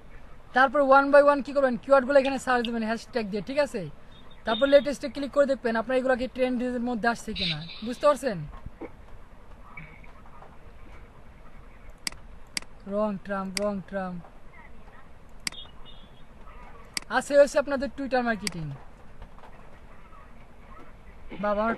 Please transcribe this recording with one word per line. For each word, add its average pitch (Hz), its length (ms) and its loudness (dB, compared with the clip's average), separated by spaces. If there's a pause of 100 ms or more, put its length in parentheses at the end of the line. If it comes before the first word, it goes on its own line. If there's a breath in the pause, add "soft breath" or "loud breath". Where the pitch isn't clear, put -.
(560)
তারপর 269 240 6 (180)
one 277 160 6
by 285 80 12 (100)
one 285 140 4
কি 285 120 -10
করবেন? 262 260 4
কিওয়ার্ডগুলো 277 380 8
এখানে 269 240 2
search 247 220 4
দিবেন 233 220 -2
hashtag 226 420 -4
দিয়ে, 202 180 -4
ঠিক 277 160 -2
আছে? 220 160 -4 (640)
তারপর 226 280 2
লেটেস্টে 285 420 6
click 277 220 -4
করে 285 140 8
দেখবেন 226 300 0
আপনার 254 180 0
এগুলো 254 220 4
কি 254 140 -2
ট্রেন্ডের 254 540 0
মধ্যে 226 240 0
আসছে - 260 -10
কিনা। 165 180 -2 (280)
বুঝতে 247 240 -2
পারছেন? 262 280 2 (4000)
Wrong 214 180 2 (140)
Trump, 190 280 -4 (100)
wrong 208 120 -2 (140)
Trump। 185 300 -6 (3000)
আছে 262 220 -2
হচ্ছে 294 240 8
আপনাদের 277 340 -2
Twitter 254 300 0
marketing। 175 380 -2 (2750)
বাবা, 208 200 2
আমার 226 140 0